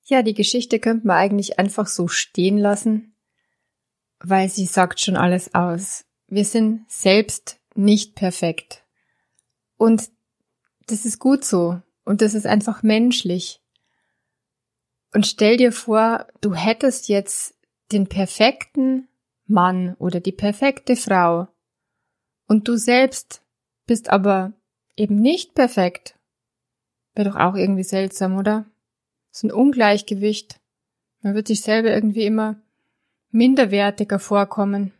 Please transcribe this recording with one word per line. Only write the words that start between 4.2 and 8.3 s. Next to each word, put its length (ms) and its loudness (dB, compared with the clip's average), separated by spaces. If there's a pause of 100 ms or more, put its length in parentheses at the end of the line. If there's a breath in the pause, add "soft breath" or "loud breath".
sie 180 -4
sagt 360 0
schon 160 -2
alles 360 0
aus. 520 -4 (220)
Wir 180 -2
sind 440 -2
selbst 680 0 (160)
nicht 400 2
perfekt. 720 -6 (920)